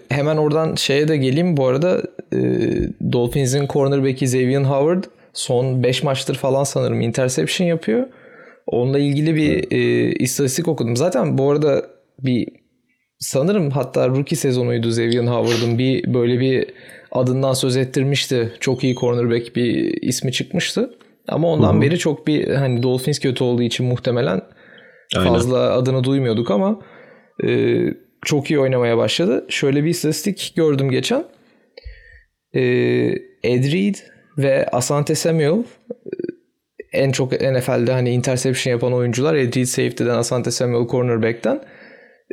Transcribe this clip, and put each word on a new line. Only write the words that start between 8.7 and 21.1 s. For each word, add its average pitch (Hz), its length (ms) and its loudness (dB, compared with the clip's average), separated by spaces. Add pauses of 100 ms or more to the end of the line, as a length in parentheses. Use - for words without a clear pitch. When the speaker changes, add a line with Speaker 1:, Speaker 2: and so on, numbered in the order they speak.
Speaker 1:
ilgili 147 380 2
bir, 151 160 2
Speaker 2:
Evet. - 200 -2
Speaker 1:
e, 120 400 2
istatistik 139 560 -2
okudum. 120 280 -2
Zaten 160 420 0
bu 139 120 2
arada 147 320 2 (360)
bir, 127 300 0 (680)
sanırım 160 520 0
hatta 131 380 0
rookie 139 280 0
sezonuydu 120 520 0
Xavier 117 360 0
Howard'ın. 117 540 0
Bir, 127 360 0
böyle 123 260 2
bir 131 260 0 (460)
adından 131 400 0
söz 123 240 0
ettirmişti. 131 840 0
Çok 131 240 -2
iyi 127 100 2
cornerback 120 640 0
bir 85 460 0
ismi 127 300 -2
çıkmıştı. - 580 -4 (380)